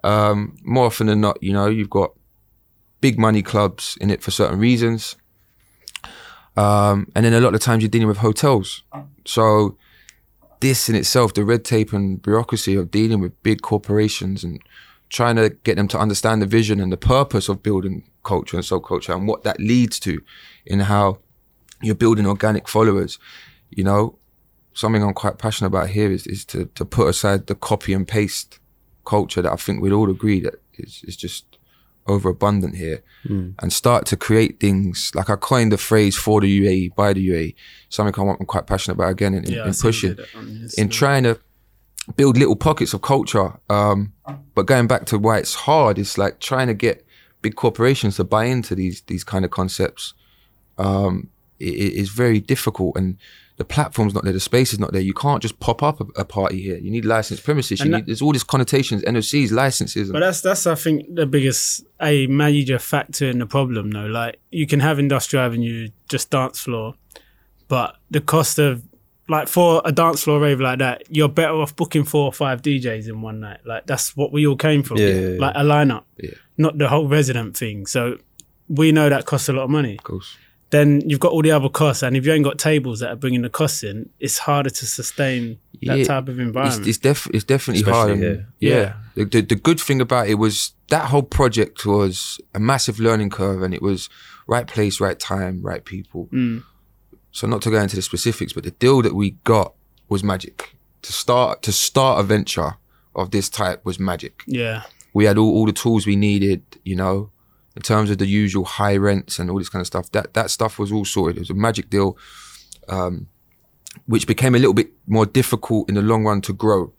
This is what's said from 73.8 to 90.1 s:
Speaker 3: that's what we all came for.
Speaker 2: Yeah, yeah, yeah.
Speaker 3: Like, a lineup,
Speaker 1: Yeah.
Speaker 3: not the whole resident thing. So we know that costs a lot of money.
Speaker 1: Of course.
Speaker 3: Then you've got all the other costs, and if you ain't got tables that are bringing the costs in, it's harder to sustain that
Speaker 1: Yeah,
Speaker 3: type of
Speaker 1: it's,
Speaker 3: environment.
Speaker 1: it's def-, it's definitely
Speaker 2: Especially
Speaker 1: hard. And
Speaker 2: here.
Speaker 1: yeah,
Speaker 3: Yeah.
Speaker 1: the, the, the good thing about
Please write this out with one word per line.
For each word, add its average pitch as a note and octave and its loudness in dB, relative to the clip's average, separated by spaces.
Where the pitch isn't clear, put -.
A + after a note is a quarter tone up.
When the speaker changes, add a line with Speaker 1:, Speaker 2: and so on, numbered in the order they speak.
Speaker 3:
that's - -4
what C#3+ -2
we D3 2
all C#3 4
came D3 2
for. A2 -2
Speaker 2:
Yeah, G#2 6
yeah, F#2 0
yeah. F#2 -4
Speaker 3:
Like, C3+ -2
a C#3 0
lineup, D3 4
Speaker 1:
Yeah. - -12
Speaker 3:
not D#3 2
the C#3+ 2
whole D3 2
resident B2+ 0
thing. G#2 -8
So B2 -4
we D#3+ 4
know D#3 6
that C3+ 0
costs - -2
a C3+ 0
lot C3+ -2
of C3 -2
money. C3+ 0
Speaker 1:
Of - -20
course. - -14
Speaker 3:
Then D3 6
you've C#3+ 0
got C3+ 4
all D#3+ 0
the D#3 4
other C#3 2
costs, C#3+ 0
and C3 0
if C3 -2
you D#3 4
ain't D3+ 4
got C#3 -2
tables C3 0
that A#2 -6
are A#2 -8
bringing B2 0
the A#2+ -4
costs - -2
in, G#2 -8
it's - -4
harder C#3+ 0
to - -8
sustain B2 -4
that C3 0
Speaker 1:
Yeah, C3 4
Speaker 3:
type C3 -2
of B2 -8
Speaker 1:
it's, B2 -4
Speaker 3:
environment. A#2+ -2
Speaker 1:
it's A2 0
def-, - 0
it's G#2+ 0
definitely B2 0
Speaker 2:
Especially G2+ 4
Speaker 1:
hard. G#2+ 4
And - 0
Speaker 2:
here. G2 -4
Speaker 1:
yeah, C#3 2
Speaker 3:
Yeah. G2+ 2
Speaker 1:
the, G#2+ -2
the, G#2+ 2
the G#2+ 2
good E3 2
thing C3 0
about A#2+ 0